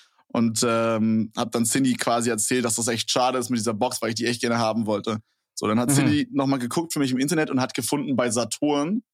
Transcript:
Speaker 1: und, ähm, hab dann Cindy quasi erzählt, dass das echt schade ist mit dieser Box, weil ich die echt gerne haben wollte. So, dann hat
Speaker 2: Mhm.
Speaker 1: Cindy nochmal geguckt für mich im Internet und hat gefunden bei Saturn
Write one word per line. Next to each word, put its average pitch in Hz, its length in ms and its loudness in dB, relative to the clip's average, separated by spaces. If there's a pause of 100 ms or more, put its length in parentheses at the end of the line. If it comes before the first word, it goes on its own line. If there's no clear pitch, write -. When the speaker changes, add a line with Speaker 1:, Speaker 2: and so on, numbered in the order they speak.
(280)
Speaker 1:
und, 117 380 0
ähm, 113 720 2
hab 117 160 -4
dann 117 120 0
Cindy 135 300 2
quasi 120 360 0
erzählt, 120 340 0
dass 113 120 0
das 117 120 -2
echt 117 220 -2
schade 127 280 2
ist 120 120 -4
mit 123 100 0
dieser 110 140 -2
Box, 123 280 -2
weil 113 80 -2
ich 113 60 -4
die 117 100 -2
echt 120 140 -2
gerne 117 180 0
haben 110 280 0
wollte. 107 320 -2 (380)
So, - 100 -2
dann 107 120 4
hat 123 120 0
Speaker 2:
Mhm. 143 40 4
Speaker 1:
Cindy 143 380 2
nochmal 139 280 0
geguckt 165 320 -4
für - 80 -4
mich 135 120 2
im 127 60 0
Internet 151 320 0
und 131 100 0
hat 131 140 -2
gefunden 139 420 -2
bei 135 140 2
Saturn 147 720 -2 (120)